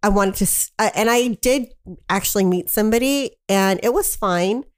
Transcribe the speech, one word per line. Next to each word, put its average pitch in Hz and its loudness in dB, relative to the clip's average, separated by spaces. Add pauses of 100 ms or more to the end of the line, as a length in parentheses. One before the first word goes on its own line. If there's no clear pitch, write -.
I 208 2
wanted 196 2
to, - 0
s-, - -2
uh, 214 0
and 226 0
I 240 2
did 247 -2 (340)
actually 196 0
meet 180 0
somebody 240 0 (120)
and 196 2
it 233 0
was 381 -2
fine 190 -2 (140)